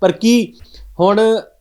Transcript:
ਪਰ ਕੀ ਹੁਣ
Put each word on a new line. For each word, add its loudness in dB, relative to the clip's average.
ਪਰ 0
ਕੀ -2
ਹੁਣ 0